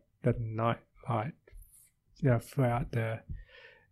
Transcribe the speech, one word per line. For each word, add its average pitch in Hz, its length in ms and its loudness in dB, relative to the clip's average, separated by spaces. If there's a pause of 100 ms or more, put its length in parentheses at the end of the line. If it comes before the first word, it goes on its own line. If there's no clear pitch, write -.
(220)
the 120 160 2
night 113 420 -2 (280)
light, 120 240 0 (880)
you 147 100 2
know, 120 100 6
throughout 120 540 0
the, 113 280 -2 (720)